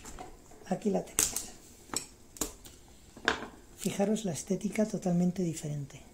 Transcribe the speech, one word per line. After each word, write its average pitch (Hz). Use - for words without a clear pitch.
Aquí 190
la 180
tenéis. -
Fijaros 202
la 185
estética 196
totalmente 180
diferente. 147